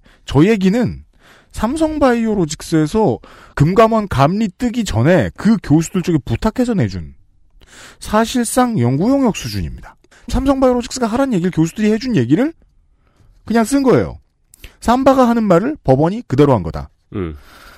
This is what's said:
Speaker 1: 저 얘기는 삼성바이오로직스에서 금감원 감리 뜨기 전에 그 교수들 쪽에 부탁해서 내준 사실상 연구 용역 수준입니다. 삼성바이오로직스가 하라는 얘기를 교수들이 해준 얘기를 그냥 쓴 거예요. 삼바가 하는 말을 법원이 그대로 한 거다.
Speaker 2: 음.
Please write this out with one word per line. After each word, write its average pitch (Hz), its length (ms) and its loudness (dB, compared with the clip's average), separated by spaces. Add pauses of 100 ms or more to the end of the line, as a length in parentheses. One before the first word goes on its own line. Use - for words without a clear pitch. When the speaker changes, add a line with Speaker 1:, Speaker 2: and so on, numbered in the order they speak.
(260)
Speaker 1:
저 139 180 2
얘기는 190 600 0 (1000)
삼성바이오로직스에서 185 1120 0 (360)
금감원 214 520 2
감리 180 500 0
뜨기 240 260 -4
전에 120 540 2
그 214 260 2
교수들 165 380 0
쪽에 165 240 -2
부탁해서 240 480 -2
내준 92 400 -4 (880)
사실상 226 800 -2
연구 139 300 0
용역 269 260 2
수준입니다. 92 600 -10 (320)
삼성바이오로직스가 254 800 0
하라는 254 260 -2
얘기를 180 180 -2
교수들이 208 400 -2
해준 226 240 -4
얘기를 165 380 0 (920)
그냥 226 180 0
쓴 269 200 0
거예요. 113 360 0 (640)
삼바가 262 460 2
하는 233 160 2
말을 214 400 2
법원이 160 440 2
그대로 135 260 2
한 98 100 0
거다. 73 260 -10 (260)
Speaker 2:
음. 82 200 -8 (420)